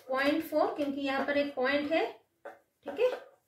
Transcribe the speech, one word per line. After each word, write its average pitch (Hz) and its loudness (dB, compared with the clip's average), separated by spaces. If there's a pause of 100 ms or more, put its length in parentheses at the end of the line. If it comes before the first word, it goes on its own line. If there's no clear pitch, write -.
point 285 2
four, 320 0
क्योंकि 277 -4
यहाँ 269 -2
पर 285 0
एक 285 0
point 285 0
है, 349 2 (400)
ठीक - -12
है, 508 4 (360)